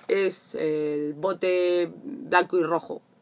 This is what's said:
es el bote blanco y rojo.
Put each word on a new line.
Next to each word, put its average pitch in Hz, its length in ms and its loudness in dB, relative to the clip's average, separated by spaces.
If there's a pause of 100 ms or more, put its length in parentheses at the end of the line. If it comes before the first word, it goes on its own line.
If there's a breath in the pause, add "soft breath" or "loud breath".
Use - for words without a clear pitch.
es - 480 0
el 151 580 -2
bote 180 800 2 (100)
blanco - 560 2
y 165 60 4
rojo. 160 380 -4 (200)